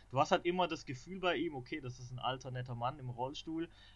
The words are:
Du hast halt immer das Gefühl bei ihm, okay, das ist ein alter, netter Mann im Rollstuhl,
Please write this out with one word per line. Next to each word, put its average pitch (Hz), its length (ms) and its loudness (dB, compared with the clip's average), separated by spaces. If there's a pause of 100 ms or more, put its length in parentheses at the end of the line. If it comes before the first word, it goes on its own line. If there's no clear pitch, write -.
Du 131 100 2
hast 151 120 6
halt 175 140 6
immer 175 240 4
das 156 160 -4
Gefühl 170 340 -6
bei 175 160 4
ihm, 156 200 2
okay, 139 260 -6
das 123 180 -6
ist 123 120 -10
ein 123 80 -6
alter, 131 320 -2
netter 127 240 -4
Mann 127 220 0
im 127 120 -6
Rollstuhl, 151 600 -2 (260)